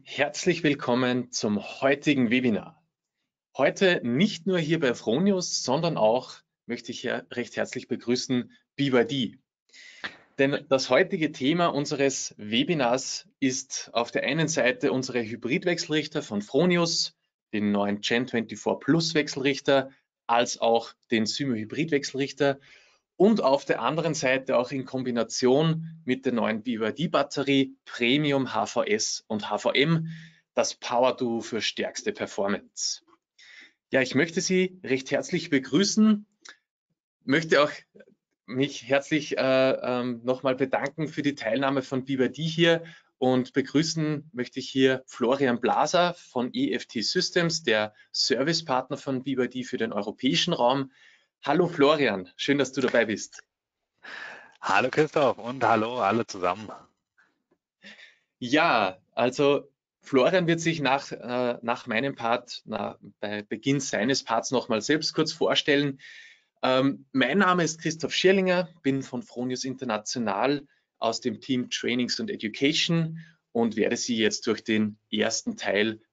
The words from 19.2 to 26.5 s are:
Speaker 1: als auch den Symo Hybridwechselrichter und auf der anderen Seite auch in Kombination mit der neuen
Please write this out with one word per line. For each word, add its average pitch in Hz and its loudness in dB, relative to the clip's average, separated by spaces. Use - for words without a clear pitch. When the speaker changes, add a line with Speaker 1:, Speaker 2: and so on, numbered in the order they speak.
Speaker 1:
als 120 0
auch 113 2
den 110 2
Symo 131 -4
Hybridwechselrichter 139 -2
und 202 6
auf 139 2
der - -2
anderen 151 0
Seite 131 0
auch 123 0
in 135 -6
Kombination 131 0
mit 131 -2
der 127 0
neuen 107 0